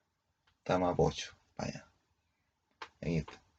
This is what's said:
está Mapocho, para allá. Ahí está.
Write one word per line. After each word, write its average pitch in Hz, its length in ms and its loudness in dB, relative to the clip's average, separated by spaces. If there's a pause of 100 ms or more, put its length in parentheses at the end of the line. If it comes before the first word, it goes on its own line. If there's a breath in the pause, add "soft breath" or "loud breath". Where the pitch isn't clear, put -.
(580)
está 92 200 2
Mapocho, 87 580 2 (180)
para - 140 -6
allá. - 200 -10 (1120)
Ahí 82 160 0
está. - 240 -6 (160)